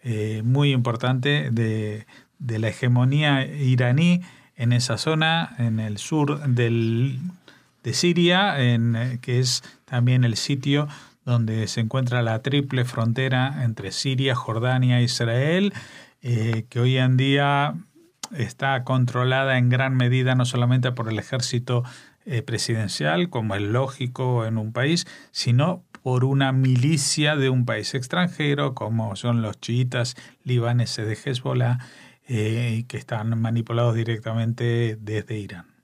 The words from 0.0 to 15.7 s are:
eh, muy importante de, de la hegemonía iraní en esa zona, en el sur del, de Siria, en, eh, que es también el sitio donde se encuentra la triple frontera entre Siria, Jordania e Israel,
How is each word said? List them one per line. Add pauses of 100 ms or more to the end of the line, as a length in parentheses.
eh,
muy
importante
de, (320)
de
la
hegemonía
iraní (360)
en
esa
zona,
en
el
sur
del, (640)
de
Siria,
en,
eh,
que
es (220)
también
el
sitio (360)
donde
se
encuentra
la
triple
frontera
entre
Siria,
Jordania
e
Israel, (500)